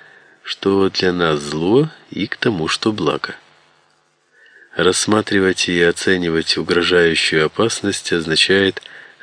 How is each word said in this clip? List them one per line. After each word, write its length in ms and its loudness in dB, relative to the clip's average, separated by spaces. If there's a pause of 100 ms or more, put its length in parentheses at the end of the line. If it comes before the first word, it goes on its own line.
(460)
что 460 0
для 200 0
нас 280 0
зло, 500 0 (220)
и 160 -6
к 100 -10
тому, 300 -2
что 260 -2
благо. 420 -4 (1400)
Рассматривать 920 0
и 140 0
оценивать 760 0
угрожающую 880 2
опасность 680 -2
означает 720 2 (400)